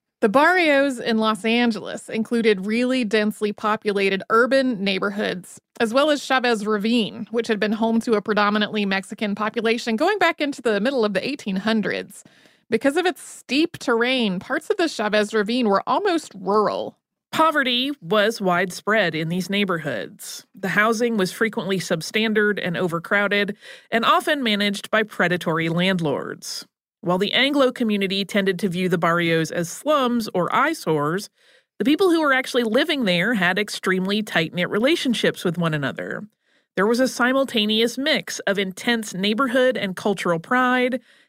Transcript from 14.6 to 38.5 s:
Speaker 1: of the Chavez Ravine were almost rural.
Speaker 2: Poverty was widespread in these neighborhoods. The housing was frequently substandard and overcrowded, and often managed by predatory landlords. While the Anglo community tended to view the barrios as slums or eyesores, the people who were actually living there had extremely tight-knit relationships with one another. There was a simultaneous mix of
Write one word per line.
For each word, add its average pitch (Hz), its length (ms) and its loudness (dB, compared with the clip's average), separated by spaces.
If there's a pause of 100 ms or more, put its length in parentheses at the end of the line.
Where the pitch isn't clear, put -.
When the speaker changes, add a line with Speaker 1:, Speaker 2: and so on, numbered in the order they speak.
Speaker 1:
of 415 80 0
the 339 100 2
Chavez 208 460 0
Ravine 220 380 0
were 196 160 4
almost 339 480 0
rural. 185 640 0 (340)
Speaker 2:
Poverty 277 600 2 (100)
was 208 380 2
widespread 185 720 0
in 160 140 -4
these 180 200 -4
neighborhoods. 156 1040 -4
The - 180 -6
housing 226 460 2
was 185 140 0
frequently 196 480 -2
substandard 208 840 0
and 175 160 -4
overcrowded, 202 800 -2 (360)
and 233 120 0
often 311 380 2
managed 202 480 -2
by 214 140 2
predatory 170 640 0
landlords. 170 1000 -2 (360)
While 180 160 0
the 202 140 0
Anglo 262 380 4
community 202 540 0
tended 190 340 0
to 214 100 -2
view 180 200 0
the 180 100 2
barrios 165 540 2
as 170 180 -4
slums 247 640 0
or 175 180 0
eyesores, 180 800 0 (480)
the 202 60 -2
people 349 260 4
who 330 100 4
were 285 120 4
actually 254 320 0
living 269 400 2
there 185 300 2
had 185 260 2
extremely 196 640 -2
tight-knit 170 440 -2
relationships 233 760 0
with 170 120 0
one 165 160 0
another. 131 540 -6 (480)
There 190 120 2
was 233 120 2
a 262 80 4
simultaneous 233 880 0
mix 269 440 -2
of 196 180 -2